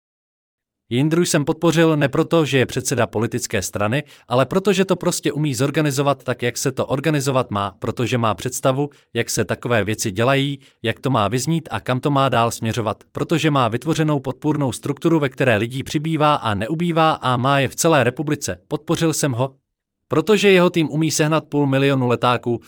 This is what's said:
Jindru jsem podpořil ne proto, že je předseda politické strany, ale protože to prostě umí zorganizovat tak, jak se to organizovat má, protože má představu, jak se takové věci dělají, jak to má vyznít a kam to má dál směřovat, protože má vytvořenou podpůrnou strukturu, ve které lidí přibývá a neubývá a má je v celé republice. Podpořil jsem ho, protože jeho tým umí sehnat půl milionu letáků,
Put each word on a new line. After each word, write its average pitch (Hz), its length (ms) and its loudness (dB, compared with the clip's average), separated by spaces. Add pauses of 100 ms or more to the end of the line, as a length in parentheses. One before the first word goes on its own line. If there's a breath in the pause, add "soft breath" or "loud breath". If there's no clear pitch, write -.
(880)
Jindru 156 360 2
jsem 165 200 0
podpořil 160 520 2
ne 147 120 2
proto, 156 360 2
že 131 140 0
je 120 80 4
předseda 120 400 -2
politické 110 560 -4
strany, 107 400 -2 (260 loud breath)
ale 127 180 2
protože 190 380 2
to 190 120 0
prostě 170 360 -2
umí 147 220 -2
zorganizovat 139 720 0
tak, - 180 -4
jak 120 160 -2
se 135 140 -2
to 110 140 -4
organizovat 135 640 0
má, 101 280 -4
protože 120 400 -2
má 110 160 0
představu, 135 560 -2 (240 soft breath)
jak 117 160 -2
se 113 140 0
takové 117 400 -2
věci 101 260 -4
dělají, 135 480 0 (240 soft breath)
jak 110 180 -4
to 131 100 -2
má 107 180 2
vyznít 156 420 -2
a 107 100 -4
kam 127 200 -4
to 147 100 -2
má 139 180 2
dál 117 220 2
směřovat, 110 600 -4
protože 156 380 0
má 131 180 2
vytvořenou 151 520 0
podpůrnou 139 520 -2
strukturu, 160 460 0
ve 143 100 0
které 127 280 2
lidí 120 260 -2
přibývá 151 520 0
a 110 200 -2
neubývá 160 580 0
a 127 240 0
má 135 220 2
je 131 100 2
v - 80 -12
celé 160 280 4
republice. 139 640 -4
Podpořil 156 440 -2
jsem 143 200 -2
ho, 131 220 -4 (540)
protože 190 420 2
jeho 180 200 6
tým 175 200 0
umí 156 200 0
sehnat 156 340 0
půl 147 220 0
milionu 135 420 2
letáků, 120 600 0